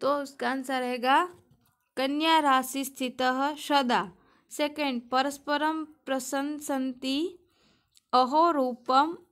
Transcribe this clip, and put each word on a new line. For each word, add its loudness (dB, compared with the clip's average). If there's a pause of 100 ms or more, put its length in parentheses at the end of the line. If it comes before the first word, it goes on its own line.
तो 0
उसका -6
आंसर -4
रहेगा 2 (720)
कन्या 2
राशि 2
स्थितः -2
सदा। 0 (380)
सेकंड, -4
परस्परम -2
प्रशंसन्ति -4 (760)
अहो 4
रूपम 2 (140)